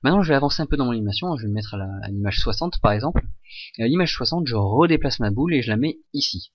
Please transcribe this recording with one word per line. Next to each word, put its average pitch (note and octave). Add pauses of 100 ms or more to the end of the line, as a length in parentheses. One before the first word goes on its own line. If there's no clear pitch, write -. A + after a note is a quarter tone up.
Maintenant, F3+
je E3
vais D3+
avancer C#3+
un D3
peu D3
dans C3+
mon B2
animation, A2+
je A#2
vais A2
me G2+
mettre G#2+
à G#2
la, F#2+ (140)
à G2
l'image G2+
soixante E3
par G#2+
exemple. C3 (520)
Et A2+
à A#2
l'image E3
soixante, D#3+
je A#2+
redéplace C3+
ma G#2+
boule D3+
et C3
je G#2+
la G#2+
mets C#3 (140)
ici. -